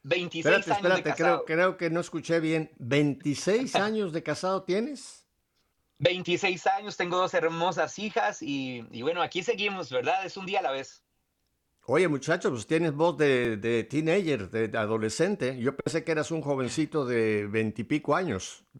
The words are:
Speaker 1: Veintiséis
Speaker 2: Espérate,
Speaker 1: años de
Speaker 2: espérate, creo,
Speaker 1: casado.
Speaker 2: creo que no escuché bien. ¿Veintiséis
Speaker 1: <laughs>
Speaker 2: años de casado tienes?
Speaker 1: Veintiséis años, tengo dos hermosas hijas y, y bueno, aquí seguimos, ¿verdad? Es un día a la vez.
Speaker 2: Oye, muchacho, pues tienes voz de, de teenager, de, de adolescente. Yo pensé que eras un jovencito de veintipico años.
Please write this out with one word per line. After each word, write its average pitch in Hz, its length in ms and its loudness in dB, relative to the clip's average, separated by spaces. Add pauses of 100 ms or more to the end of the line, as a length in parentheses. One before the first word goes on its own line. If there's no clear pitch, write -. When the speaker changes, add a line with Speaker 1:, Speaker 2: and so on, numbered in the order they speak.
Speaker 1:
Veintiséis 165 680 0
Speaker 2:
Espérate, - 40 -2
Speaker 1:
años 185 240 2
de 175 80 -2
Speaker 2:
espérate, 196 120 -2
creo, 170 220 2
Speaker 1:
casado. 170 80 -6
Speaker 2:
creo 175 320 2
que 170 140 -2
no 170 80 0
escuché 165 400 -2
bien. 160 400 0
¿Veintiséis 147 960 2
Speaker 1:
<laughs> - 0 -
Speaker 2:
años 202 380 0
de 156 100 -4
casado 185 400 -2
tienes? 226 640 -4 (720)
Speaker 1:
Veintiséis 175 680 0
años, 196 300 -2
tengo 180 200 -2
dos 185 180 2
hermosas 165 640 0
hijas 208 420 -2
y, 131 500 -6
y 113 120 -10
bueno, 170 180 0
aquí 170 220 -2
seguimos, 196 480 -2
¿verdad? 156 340 0
Es 175 120 -12
un 185 100 -10
día 196 120 0
a 180 40 0
la 147 80 -2
vez. 135 320 -8 (840)
Speaker 2:
Oye, 170 220 4
muchacho, 165 420 0
pues 120 160 -2
tienes 160 280 2
voz 156 240 2
de, 123 400 4
de 113 260 0
teenager, 156 680 0
de, 113 200 0
de 113 80 -4
adolescente. 113 840 0
Yo 135 160 0
pensé 160 280 -4
que 165 100 -2
eras 156 180 0
un 160 100 -2
jovencito 139 640 0
de 110 420 2
veintipico 110 680 0
años. 156 500 -4 (140)